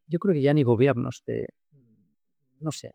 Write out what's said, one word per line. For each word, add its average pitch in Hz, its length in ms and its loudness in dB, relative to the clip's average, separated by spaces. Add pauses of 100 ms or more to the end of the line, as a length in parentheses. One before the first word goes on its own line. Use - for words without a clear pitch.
yo 165 100 -4
creo 190 160 0
que 143 80 0
ya 143 100 4
ni 151 120 4
gobiernos, 123 600 0
de, 113 220 -8 (1120)
no 151 140 -8
sé, - 220 -18